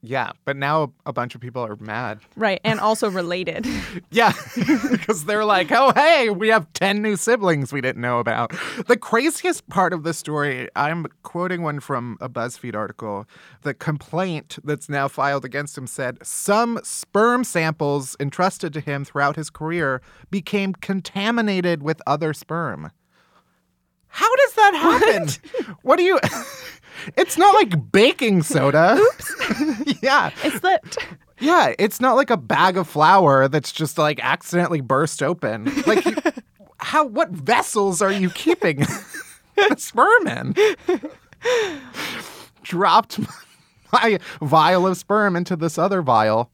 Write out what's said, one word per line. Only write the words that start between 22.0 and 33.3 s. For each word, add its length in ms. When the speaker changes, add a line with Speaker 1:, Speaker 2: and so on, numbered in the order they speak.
Speaker 1:
other 260
sperm." 600
How 280
does 180
that 220
happen? 480
Speaker 2:
What? 580
Speaker 1:
What 160
do 60
you, 160
<laughs> 500
it's 200
not 160
like 380
baking 520
soda. 560
Speaker 2:
Oops. 380
Speaker 1:
<laughs> 40
Yeah. 280
Speaker 2:
It 180
slipped. 360
Speaker 1:
Yeah, 400
it's 200
not 160
like 140
a 80
bag 400
of 100
flour 600